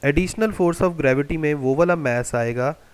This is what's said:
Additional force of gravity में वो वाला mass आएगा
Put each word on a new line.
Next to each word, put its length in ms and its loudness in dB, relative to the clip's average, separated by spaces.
Additional 560 0
force 200 0
of 200 0
gravity 360 0
में 160 0
वो 220 0
वाला 200 4
mass 400 -2
आएगा 400 -2